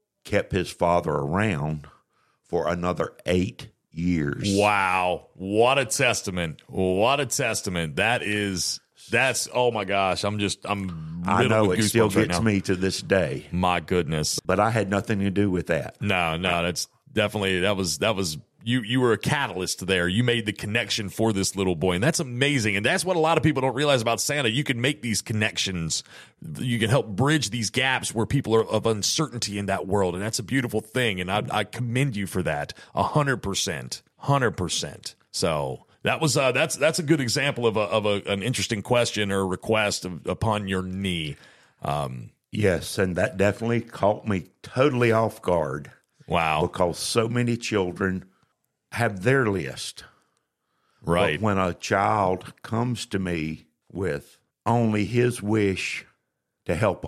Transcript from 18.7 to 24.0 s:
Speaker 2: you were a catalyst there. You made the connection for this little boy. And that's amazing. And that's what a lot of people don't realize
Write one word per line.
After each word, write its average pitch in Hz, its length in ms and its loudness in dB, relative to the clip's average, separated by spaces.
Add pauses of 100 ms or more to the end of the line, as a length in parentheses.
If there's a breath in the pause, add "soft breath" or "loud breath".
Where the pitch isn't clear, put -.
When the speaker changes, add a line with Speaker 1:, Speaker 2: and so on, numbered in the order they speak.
Speaker 2:
you 117 180 -2
were 123 140 4
a 101 40 2
catalyst 95 680 -2
there. 90 220 4
You 101 120 2
made 120 240 0
the 104 60 -2
connection 110 560 -4
for 110 240 0
this 95 240 -2
little 92 220 0
boy. 90 160 2
And 92 100 0
that's 160 160 0
amazing. 127 560 0
And 101 100 -2
that's 170 200 0
what 180 100 0
a 170 40 2
lot 160 180 4
of 151 60 0
people 135 180 2
don't 131 120 0
realize 139 280 2